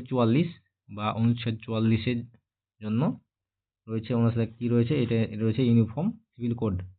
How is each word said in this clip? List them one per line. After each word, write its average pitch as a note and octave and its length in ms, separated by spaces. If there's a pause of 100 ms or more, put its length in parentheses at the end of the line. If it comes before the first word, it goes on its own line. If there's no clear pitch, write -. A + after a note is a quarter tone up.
চুয়াল্লিশ B2+ 420 (400)
বা G#2 240
অনুচ্ছেদ A#2 500
চুয়াল্লিশের A2+ 560 (600)
জন্য G#2+ 220 (840)
রয়েছে, A2+ 280
অনুচ্ছেদে A#2 320
কী A#2+ 220
রয়েছে? A#2+ 340
এটা A#2 140 (260)
রয়েছে A2+ 220
ইউনিফর্ম A#2 420 (260)
সিভিল A#2+ 220
কোড, A2 200 (240)